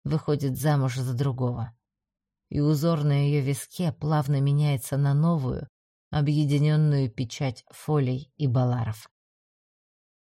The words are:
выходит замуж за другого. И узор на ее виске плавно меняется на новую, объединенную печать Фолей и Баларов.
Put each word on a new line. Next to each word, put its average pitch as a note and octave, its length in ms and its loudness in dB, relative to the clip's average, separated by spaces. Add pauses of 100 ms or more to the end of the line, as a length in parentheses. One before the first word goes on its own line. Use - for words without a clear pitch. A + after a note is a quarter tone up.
выходит C#3+ 560 -2
замуж C3 380 0
за C3 180 -4
другого. B2 580 -4 (760)
И - 100 -4
узор D3+ 460 2
на C#3+ 200 2
ее C#3+ 180 2
виске C3+ 500 -4
плавно D3 480 0
меняется C#3+ 560 0
на C#3 180 2
новую, D#3+ 540 0 (420)
объединенную D3 1000 2
печать C3 600 -6
Фолей C#3 680 -2
и D3 120 0
Баларов. B2 600 -2 (1300)